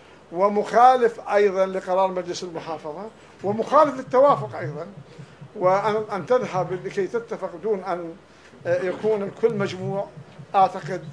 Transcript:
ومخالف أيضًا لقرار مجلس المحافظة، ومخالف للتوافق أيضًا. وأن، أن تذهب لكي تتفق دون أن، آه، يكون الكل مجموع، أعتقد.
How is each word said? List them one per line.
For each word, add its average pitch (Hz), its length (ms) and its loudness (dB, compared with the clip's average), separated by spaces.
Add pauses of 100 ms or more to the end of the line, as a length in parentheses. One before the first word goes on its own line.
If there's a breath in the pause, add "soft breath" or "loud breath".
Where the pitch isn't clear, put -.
(320 loud breath)
ومخالف 214 960 4
أيضًا 190 380 4
لقرار 190 420 0
مجلس 180 340 -6
المحافظة، 160 680 -10 (340 loud breath)
ومخالف 262 520 4
للتوافق 262 600 2
أيضًا. 151 280 -8 (720 loud breath)
وأن، 208 560 2
أن 180 140 -6
تذهب 185 460 0 (140)
لكي 185 200 -2
تتفق 190 440 -6 (120)
دون 190 220 -2
أن، 175 320 -6 (500 loud breath)
آه، 180 160 0
يكون 202 400 0
الكل 220 320 0
مجموع، 196 540 -4 (460)
أعتقد. 185 580 0